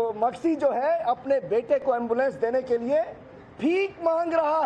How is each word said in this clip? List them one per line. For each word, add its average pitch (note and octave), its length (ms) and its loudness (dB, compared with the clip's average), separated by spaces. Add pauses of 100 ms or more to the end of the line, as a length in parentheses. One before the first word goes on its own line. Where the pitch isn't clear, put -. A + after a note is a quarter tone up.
(180)
मक्सी B3+ 380 0
जो C#4+ 160 2
है, C#4+ 280 0
अपने B3+ 420 0
बेटे A#3 360 0
को C4+ 180 2
एम्बुलेंस A#3+ 400 0
देने A#3+ 260 0
के B3 160 0
लिए C4+ 240 0 (580)
भीख F#4 440 0
मांग E4 300 0
रहा D#4+ 320 2